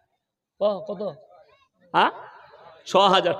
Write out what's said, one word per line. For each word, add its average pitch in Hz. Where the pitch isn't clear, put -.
ক-, 202
কত? 202
হ্যাঁ, 196
ছ -
হাজার 185